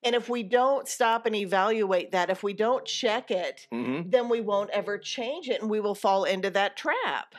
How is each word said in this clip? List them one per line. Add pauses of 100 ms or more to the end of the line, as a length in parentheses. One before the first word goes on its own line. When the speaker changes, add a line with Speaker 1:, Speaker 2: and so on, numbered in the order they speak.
Speaker 1:
and
if
we
don't
stop
and
evaluate
that,
if
we
don't
check
it,
Speaker 2:
Mm-hmm.
Speaker 1:
then
we
won't
ever
change
it,
and
we
will
fall
into
that
trap.